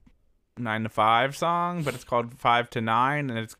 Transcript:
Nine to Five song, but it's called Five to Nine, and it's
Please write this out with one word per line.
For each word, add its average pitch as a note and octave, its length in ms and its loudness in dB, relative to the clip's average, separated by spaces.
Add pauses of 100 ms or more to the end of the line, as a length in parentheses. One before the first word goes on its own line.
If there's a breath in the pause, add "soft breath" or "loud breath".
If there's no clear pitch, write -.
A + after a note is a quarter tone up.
(580)
Nine A2 240 -4
to A2 80 -4
Five A#2 460 2
song, F3 480 -2
but C3 100 -2
it's B2+ 100 -14
called A#2+ 300 -4
Five A#2 360 2
to B2 120 -4
Nine, B2+ 480 0
and A2+ 80 -6
it's A2 220 -10